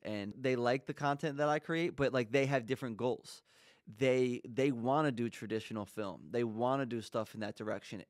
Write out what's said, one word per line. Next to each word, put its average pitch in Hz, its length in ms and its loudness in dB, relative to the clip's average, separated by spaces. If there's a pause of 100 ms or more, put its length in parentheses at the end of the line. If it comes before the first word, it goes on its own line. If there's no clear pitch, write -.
and 104 380 -6
they 131 160 2
like 120 300 2
the 151 80 -6
content 143 420 -2
that 147 120 2
I 151 120 2
create, 165 340 -2
but, 135 180 2
like, 120 200 2
they 135 140 6
have 135 200 0
different 120 300 -4
goals. - 460 -2 (560)
They, 127 500 4
they 131 240 2
wanna 135 400 2
do 117 160 0
traditional 107 560 -4
film. 95 360 -6 (120)
They 120 120 2
wanna 123 400 2
do 117 160 -4
stuff 110 340 -4
in 110 60 -10
that 107 160 -4
direction. 104 540 -6